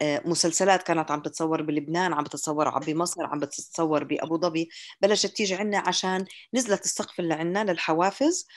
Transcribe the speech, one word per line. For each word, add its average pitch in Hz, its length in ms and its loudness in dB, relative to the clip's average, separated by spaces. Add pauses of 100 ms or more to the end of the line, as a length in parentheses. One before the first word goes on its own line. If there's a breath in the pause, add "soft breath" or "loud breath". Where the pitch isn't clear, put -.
آه، 147 220 0
مسلسلات 175 580 4
كانت 160 280 0
عم 147 120 -2
تتصور 160 400 -2
بلبنان، 156 500 0
عم 147 120 2
تتصور 147 540 -2
بمصر، 160 480 -2
عم 147 120 -4
بتتصور 147 680 -2
بأبو 160 360 -2
ظبي، 165 280 0 (340 loud breath)
بلشت 202 240 4
تيجي 190 280 -2
عنا 202 320 -2
عشان 185 380 0 (300 loud breath)
نزلت 208 300 0
السقف - 360 -4
اللي 165 140 0
عنا 175 380 0
للحوافز، 190 760 2 (100)